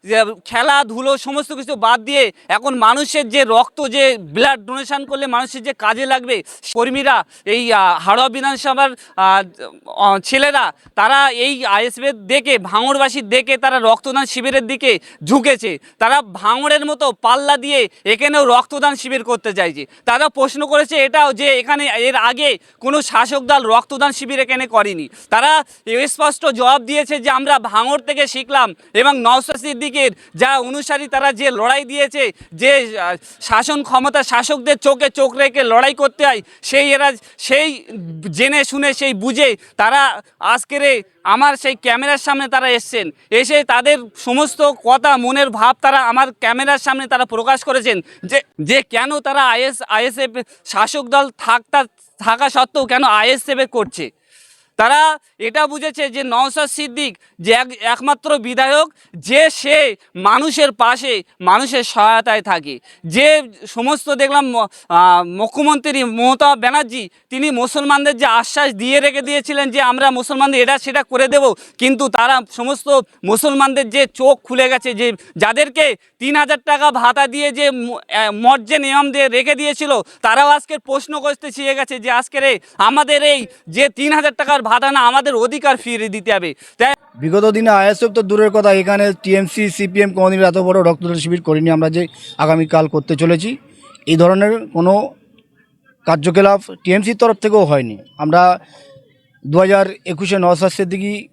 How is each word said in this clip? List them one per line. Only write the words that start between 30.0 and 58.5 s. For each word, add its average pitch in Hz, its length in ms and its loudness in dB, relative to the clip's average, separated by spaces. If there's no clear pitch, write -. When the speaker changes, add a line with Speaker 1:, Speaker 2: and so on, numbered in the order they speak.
Speaker 1:
যা 254 240 2
অনুসারী 277 480 -6
তারা 269 240 0
যে 254 200 -2
লড়াই 247 340 0
দিয়েছে, 277 380 -4
যে, 226 180 2
আহ, 175 180 -4
শাসন 285 420 0
ক্ষমতা 262 400 0
শাসকদের 254 540 -2
চোখে 269 320 0
চোখ 262 280 -2
রেখে 277 260 0
লড়াই 247 300 2
করতে 285 320 -2
হয়, 247 160 0
সেই 277 300 0
এরা 277 200 2
সেই 294 320 0
জেনে 269 320 0
শুনে 277 300 -2
সেই 269 200 -2
বুঝে 247 360 0
তারা 240 240 2
আজকের 247 440 -2
এই 269 180 2
আমার 254 320 2
সেই 262 200 -4
ক্যামেরার 262 420 0
সামনে 277 300 -4
তারা 254 220 0
এসছেন, 226 420 -2
এসে 262 340 2
তাদের 254 340 2
সমস্ত 277 440 -2
কথা 262 340 4
মনের 262 320 0
ভাব 226 320 2
তারা 277 160 2
আমার 254 340 2
ক্যামেরার 254 460 0
সামনে 262 300 -4
তারা 247 180 -2
প্রকাশ 233 380 -2
করেছেন 247 340 -2
যে, 269 140 -2
যে 233 280 2
কেন 269 300 -4
তারা 277 240 -2
আইএস, 247 340 0
আইএসএফ 240 420 -2
শাসক 220 420 -2
দল 277 300 2
থাকতা-, 240 540 -2
থাকা 233 300 0
সত্ত্বেও 262 360 -2
কেন 254 180 0
আইএসএফ 247 540 0
এ 262 80 0
করছে। 202 400 -6
তারা 294 400 4
এটা 233 300 -2
বুঝেছে 294 420 -6
যে 247 140 -8
নওশাদ 254 460 -2
সিদ্দিক 269 480 -8
যে 180 140 -2
এক-, 247 280 -2
একমাত্র 240 560 -2
বিধায়ক 269 500 0